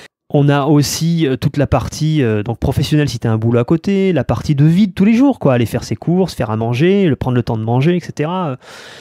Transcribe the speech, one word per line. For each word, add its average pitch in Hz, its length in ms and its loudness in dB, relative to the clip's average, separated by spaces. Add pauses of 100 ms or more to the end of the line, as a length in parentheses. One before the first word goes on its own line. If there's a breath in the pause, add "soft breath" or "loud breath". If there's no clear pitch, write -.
(300 loud breath)
On 143 200 2
a 139 160 0
aussi, 160 600 0
euh, 131 100 0
toute - 200 -4
la 139 100 0
partie, 151 560 -2
euh, 107 200 0
donc 110 160 -6
professionnelle 143 500 0
si 117 100 -8
t'as 117 120 -2
un 110 80 0
boulot 117 220 0
à 120 40 -2
côté, 190 480 0
la 131 120 0
partie 135 300 -2
de 143 120 4
vie 180 200 4
de 180 60 -8
tous 190 140 2
les 226 80 4
jours, 262 240 2
quoi, 135 160 2
aller 123 100 2
faire - 200 -4
ses - 120 -6
courses, 175 380 -2
faire 110 160 -4
à 110 80 -2
manger, 160 500 0
le, 127 80 2
prendre 127 180 -4
le 123 80 2
temps 117 140 -4
de 110 60 -6
manger, 131 340 0
et 170 40 -4
cetera. 170 480 -6
Euh, 127 80 -6 (440 loud breath)